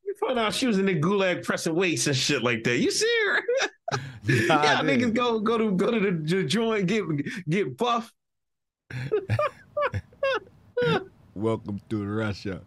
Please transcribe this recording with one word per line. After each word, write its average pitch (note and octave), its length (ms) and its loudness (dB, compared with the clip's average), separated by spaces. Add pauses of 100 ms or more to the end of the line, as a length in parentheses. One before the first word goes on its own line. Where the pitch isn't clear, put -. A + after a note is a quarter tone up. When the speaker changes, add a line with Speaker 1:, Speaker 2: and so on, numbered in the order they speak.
Speaker 1:
You G4 100 -6 (120)
found B3+ 120 0
out G#3+ 160 0
she - 120 0
was G#3+ 120 2
in G3 80 2
the F#3+ 120 2
gulag F#3 460 0
pressing F3+ 300 -2
weights E3 320 2
and C#3+ 100 2
shit C3 260 0
like A#2 220 0
that. A#2+ 140 4
You C4+ 120 2
see G#4+ 160 0 (200)
her? - 200 0
<laughs> - 40 -4 (800)
Speaker 2:
Nah, C#3 300 4
I D3+ 40 4
Speaker 1:
Yeah, C#3 180 4
Speaker 2:
didn't. B2+ 180 2
Speaker 1:
niggas A#3+ 140 0
go, A#3+ 260 0
go A3+ 160 0
to, A3 140 2
go F#3+ 200 0
to A#3 80 0
the, G3 120 2
the E3+ 340 0
joint, G#3+ 420 0
get, G#3+ 160 0 (460)
get D#3 300 -2
buff. A#3 340 -2 (800)
<laughs> - 40 -14 (2500)
Speaker 2:
Welcome G#2 540 -4
to G#2 180 -4
Russia. G2+ 600 -4